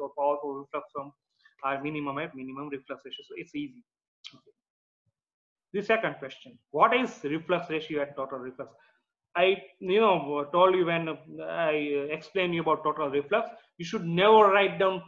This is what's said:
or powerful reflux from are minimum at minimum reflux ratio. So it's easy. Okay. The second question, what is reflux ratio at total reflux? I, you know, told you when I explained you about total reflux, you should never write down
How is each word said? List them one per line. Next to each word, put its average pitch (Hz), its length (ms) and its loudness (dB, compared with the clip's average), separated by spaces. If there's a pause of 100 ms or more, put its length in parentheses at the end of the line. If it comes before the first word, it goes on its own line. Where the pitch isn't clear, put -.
or 139 160 -8
powerful 143 440 -2
reflux 139 320 -10
from 143 180 -10 (540)
are 135 180 -4
minimum 147 360 -6
at 165 180 -8
minimum 131 320 -12
reflux 135 360 -12
ratio. - 220 -16
So - 100 -18
it's - 180 -14
easy. 147 280 -10 (520)
Okay. - 160 -20 (1200)
The 196 100 -4
second 202 380 0
question, 131 360 -18 (140)
what 214 240 4
is 247 300 -2
reflux 165 440 -2
ratio 156 340 -4
at 143 120 -8
total 135 240 -8
reflux? 127 340 -14 (640)
I, 190 200 4 (240)
you 196 200 2
know, 147 520 2
told 180 240 6
you 180 100 2
when 165 220 -2 (340)
I 165 280 -2 (400)
explained 170 440 -4
you 170 60 0
about 156 240 0
total 151 260 -2
reflux, 143 400 -2 (280)
you 170 60 -10
should 175 220 -6
never 196 460 8
write 190 260 4
down 190 300 0